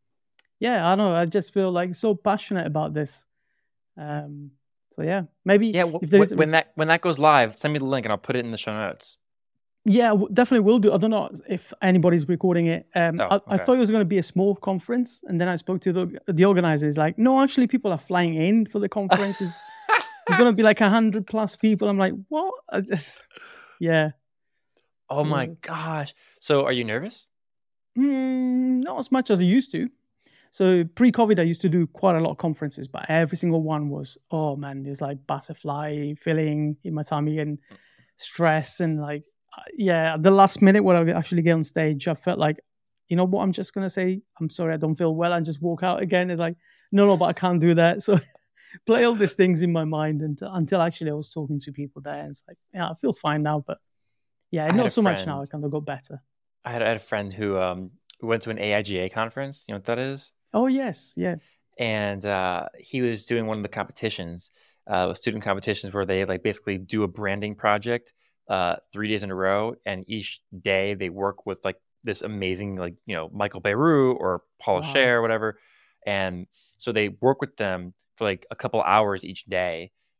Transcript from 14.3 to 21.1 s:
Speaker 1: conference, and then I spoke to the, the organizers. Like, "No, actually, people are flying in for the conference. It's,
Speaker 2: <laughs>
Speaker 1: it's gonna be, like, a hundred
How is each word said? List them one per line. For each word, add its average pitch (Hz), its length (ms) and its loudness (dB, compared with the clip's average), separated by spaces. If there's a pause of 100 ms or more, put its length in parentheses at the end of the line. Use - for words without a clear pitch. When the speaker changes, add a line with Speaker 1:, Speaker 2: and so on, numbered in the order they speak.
Speaker 1:
conference, 240 720 -4
and 175 140 -2
then 175 80 0
I 175 80 -2
spoke 175 260 -4
to 185 100 0
the, 180 260 -4 (100)
the 175 160 4
organizers. 156 540 2
Like, 156 200 0
"No, 262 240 4
actually, 269 240 2
people 220 260 0
are 160 60 -2
flying 175 360 0
in 202 320 2
for 214 120 -4
the 202 100 0
conference. 196 520 0
It's, 180 120 -6 (360)
Speaker 2:
<laughs> - 400 -2
Speaker 1:
it's 427 100 4
gonna 240 140 8
be, 202 100 2
like, 214 180 6
a 208 100 6
hundred 214 360 2